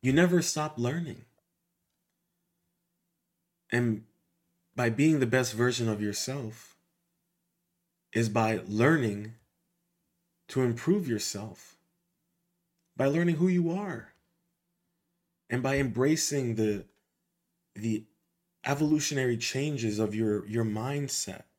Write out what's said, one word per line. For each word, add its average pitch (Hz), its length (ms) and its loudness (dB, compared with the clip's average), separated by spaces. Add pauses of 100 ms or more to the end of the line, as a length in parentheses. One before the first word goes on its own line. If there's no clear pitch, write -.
You 131 100 4
never 175 300 4
stop 151 360 -4
learning. 147 460 -4 (2500)
And 117 340 0 (720)
by 120 160 0
being 143 300 4
the 123 60 4
best 117 260 2
version 117 360 0
of 104 140 0
yourself 113 760 -8 (1400)
is 117 160 2
by 110 380 2
learning 110 680 0 (1120)
to 135 140 0
improve 143 460 0
yourself, 104 680 -8 (1200)
by 135 100 0
learning 165 300 2
who 175 120 2
you 175 220 2
are, 175 420 -6 (1400)
and 127 120 -2
by 135 160 0
embracing 135 760 0
the, 104 300 0 (880)
the 110 300 -4 (600)
evolutionary 143 720 0
changes 117 600 -2
of 107 160 0
your, 104 320 0
your 113 180 -2
mindset 127 800 -4 (160)